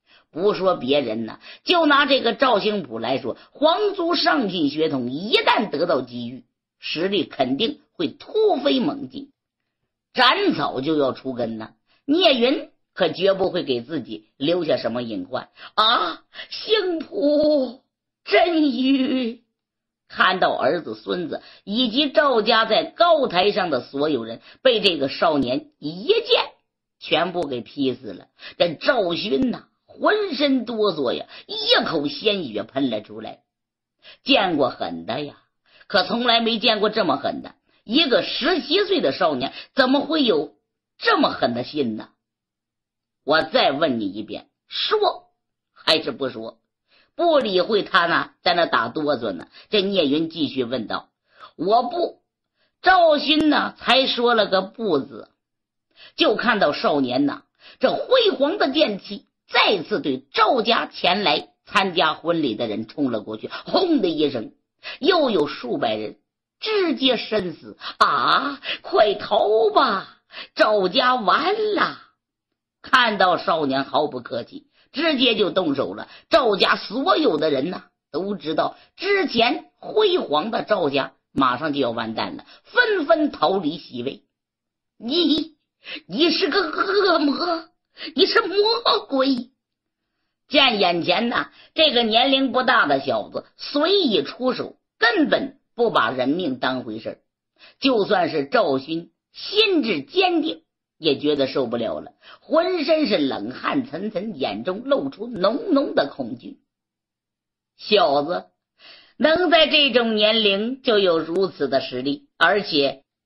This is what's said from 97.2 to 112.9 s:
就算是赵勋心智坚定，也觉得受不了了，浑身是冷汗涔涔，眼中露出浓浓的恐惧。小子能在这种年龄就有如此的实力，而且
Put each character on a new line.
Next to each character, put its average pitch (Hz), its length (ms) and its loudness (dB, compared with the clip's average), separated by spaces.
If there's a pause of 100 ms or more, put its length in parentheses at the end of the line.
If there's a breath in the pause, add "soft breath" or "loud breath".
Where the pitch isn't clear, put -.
就 247 240 2
算 180 260 0
是 143 160 -2
赵 165 320 2
勋 160 340 -8 (200)
心 392 520 0
智 190 180 -2
坚 359 400 0
定， - 220 -6 (360)
也 151 180 0
觉 147 180 0
得 135 120 0
受 135 180 -2
不 113 100 -6
了 101 240 -4
了， 78 120 -18 (280 loud breath)
浑 339 460 0
身 311 220 2
是 202 100 0
冷 120 340 -2
汗 - 360 -4
涔 196 240 -8
涔， 208 220 -8
眼 117 300 -6
中 190 200 -6
露 254 260 0
出 190 160 -12
浓 233 480 -2
浓 277 220 0
的 156 120 0
恐 - 300 -10
惧。 - 220 -18 (1160)
小 160 460 2
子 180 240 -6 (720 loud breath)
能 320 320 2
在 320 180 6
这 285 240 4
种 233 240 0
年 214 280 2
龄 208 400 -2
就 214 160 2
有 180 180 2
如 170 300 -2
此 143 200 -4
的 127 140 0
实 127 200 -8
力， 139 260 -6 (100)
而 190 240 2
且 139 420 -2 (220)